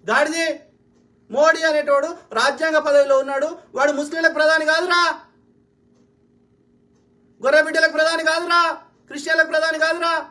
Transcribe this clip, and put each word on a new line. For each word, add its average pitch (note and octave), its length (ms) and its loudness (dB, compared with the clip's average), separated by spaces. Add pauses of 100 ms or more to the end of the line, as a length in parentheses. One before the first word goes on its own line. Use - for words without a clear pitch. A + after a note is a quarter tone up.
గాడిది D#4 500 -2 (720)
మోడీ D#4+ 300 2
అనేటోడు D4 460 0 (240)
రాజ్యాంగ C#4+ 460 0
పదవిలో C#4+ 400 4
ఉన్నాడు, C#4 400 -4 (180)
వాడు C#4+ 160 0
ముస్లింలకు D#4 420 -2
ప్రధాని D#4 320 2
కాదురా, E4+ 560 0 (2250)
గొర్రె D4 160 4
బిడ్డలకు D#4+ 300 0
ప్రధాని D#4+ 320 0
కాదురా, E4+ 480 0 (360)
క్రిస్టియన్లకు D#4+ 400 -2
ప్రధాని D#4+ 320 -2
కాదురా E4 520 -2